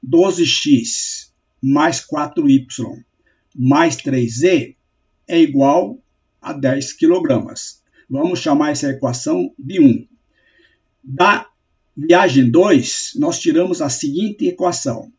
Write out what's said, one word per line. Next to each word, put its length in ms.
doze 440
x 880
mais 380
quatro 480
y 200
mais 400
três 420
z 380
é 120
igual 600
a 140
dez 400
quilogramas. 880
Vamos 320
chamar 320
essa 180
equação 680
de 220
um. 280
Da 460
viagem 540
dois, 680
nós 240
tiramos 420
a 80
seguinte 560
equação 720